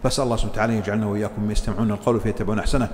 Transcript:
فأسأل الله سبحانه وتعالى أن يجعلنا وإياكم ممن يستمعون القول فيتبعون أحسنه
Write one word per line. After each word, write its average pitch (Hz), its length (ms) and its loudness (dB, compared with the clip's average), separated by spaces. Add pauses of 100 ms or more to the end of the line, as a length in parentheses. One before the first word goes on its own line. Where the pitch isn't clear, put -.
فأسأل 135 200 2
الله 120 120 2
سبحانه 104 180 0
وتعالى 113 200 2
أن 110 40 0
يجعلنا 104 280 0
وإياكم 104 360 -2
ممن 104 100 0
يستمعون 107 400 0
القول 113 280 2
فيتبعون 104 400 -2
أحسنه 120 340 2